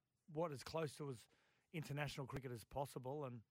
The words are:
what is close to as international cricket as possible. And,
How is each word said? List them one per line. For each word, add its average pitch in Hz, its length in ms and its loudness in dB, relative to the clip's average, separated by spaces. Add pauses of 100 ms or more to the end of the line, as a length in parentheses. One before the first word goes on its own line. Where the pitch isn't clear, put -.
(320)
what 156 200 4
is 127 100 -4
close 156 340 2
to 147 140 -2
as 123 60 -2 (560)
international 143 540 0
cricket 131 280 -2
as 110 100 -6
possible. 139 600 0
And, 123 160 -2 (100)